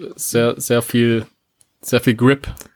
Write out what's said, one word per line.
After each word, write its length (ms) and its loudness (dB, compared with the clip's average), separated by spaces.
sehr, 440 -2
sehr 220 0
viel, 440 0
sehr 200 0
viel 140 2
Grip 380 2